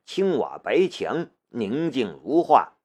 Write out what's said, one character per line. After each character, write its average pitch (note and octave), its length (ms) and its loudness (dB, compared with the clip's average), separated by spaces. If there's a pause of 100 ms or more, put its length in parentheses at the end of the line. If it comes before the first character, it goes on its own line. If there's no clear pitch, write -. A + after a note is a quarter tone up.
青 F#3 320 0
瓦 D2+ 220 -4
白 D#3 280 2
墙， D3+ 440 -6 (180)
宁 B2 420 -4
静 G#2 320 -4
如 D3 200 2
画。 C3+ 420 4